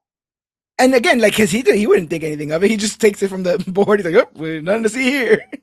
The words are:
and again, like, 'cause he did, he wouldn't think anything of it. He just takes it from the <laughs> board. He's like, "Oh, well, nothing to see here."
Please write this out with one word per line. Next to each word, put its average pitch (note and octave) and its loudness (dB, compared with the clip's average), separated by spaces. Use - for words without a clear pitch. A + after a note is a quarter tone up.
and C4 4
again, B3+ 2
like, G#3 2
'cause G#3 2
he A3+ -2
did, C#4+ 2
he G#3 2
wouldn't B3 2
think D#3+ -4
anything D3+ -6
of E3 0
it. A3 2
He A3+ 0
just G#3 -6
takes G#3 2
it G3 -2
from F#3 -8
the F3+ 0
<laughs> F3+ -8
board. G3 0
He's F3 -4
like, A3 2
"Oh, - -16
well, D#3+ -10
nothing G#3 -2
to A3 0
see B3+ -4
here." B3 0